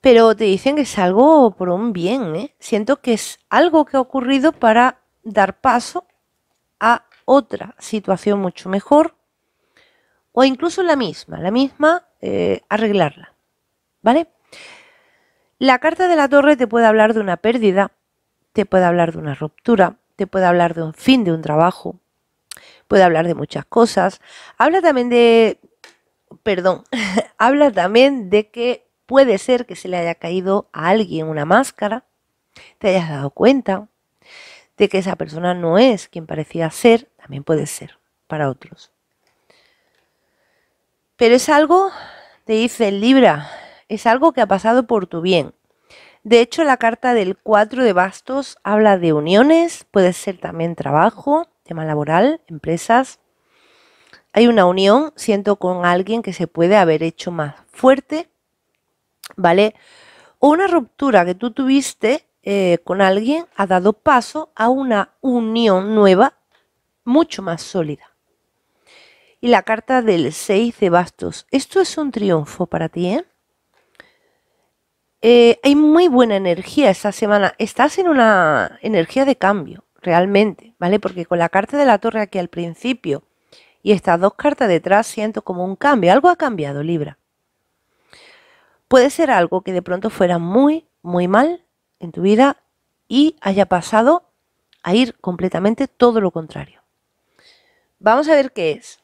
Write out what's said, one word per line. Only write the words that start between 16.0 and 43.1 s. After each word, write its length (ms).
de 80
la 120
Torre 280
te 100
puede 200
hablar 260
de 80
una 160
pérdida, 560
te 100
puede 220
hablar 260
de 60
una 160
ruptura, 600
te 100
puede 200
hablar 280
de 80
un 120
fin 300
de 80
un 100
trabajo, 580
puede 140
hablar 240
de 80
muchas 320
cosas. 560
Habla 240
también 300
de, 500
perdón, 480
<laughs> 480
habla 320
también 600
de 200
que 400
puede 280
ser 280
que 80
se 140
le 80
haya 180
caído 580
a 180
alguien 360
una 180
máscara, 600
te 120
hayas 180
dado 220
cuenta 580
de 120
que 100
esa 180
persona 360
no 260
es 280
quien 220
parecía 420
ser, 460
también 260
puede 240
ser 320
para 200
otros. 440
Pero 180
es 140
algo, 420
te 80
dice 400
Libra, 580